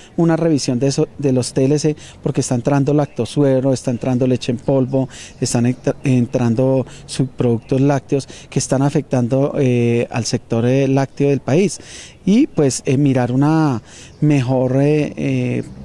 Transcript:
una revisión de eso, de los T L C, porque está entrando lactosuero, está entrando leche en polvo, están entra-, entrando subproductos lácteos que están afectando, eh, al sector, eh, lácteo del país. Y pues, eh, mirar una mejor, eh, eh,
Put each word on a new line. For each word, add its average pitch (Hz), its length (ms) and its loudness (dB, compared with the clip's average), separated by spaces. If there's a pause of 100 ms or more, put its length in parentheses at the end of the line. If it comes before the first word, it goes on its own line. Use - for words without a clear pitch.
(160)
una 165 200 2
revisión 151 420 0
de 135 80 0
eso, 147 220 0 (100)
de 139 140 0
los 127 200 0
T 135 120 2
L 147 120 2
C, 151 200 0 (260)
porque 143 180 -2
está - 140 -2
entrando 139 400 2
lactosuero, 135 800 0
está 131 180 -4
entrando 127 380 -2
leche 127 240 -2
en 113 60 -4
polvo, 131 500 0 (320)
están 120 260 0
entra-, 127 380 -2
entrando 127 840 0 (200)
subproductos 127 720 -2
lácteos 139 480 0 (200)
que 143 120 -4
están 135 220 0
afectando, 139 420 0 (340)
eh, 120 520 2
al 117 160 -4
sector, 117 400 -2
eh, 135 200 2
lácteo 135 440 0
del 139 100 0
país. 170 400 0 (460)
Y 226 200 4
pues, - 380 0
eh, 131 140 0
mirar 127 340 2
una 143 480 2 (400)
mejor, 131 640 2
eh, 147 340 0
eh, 123 460 -2 (220)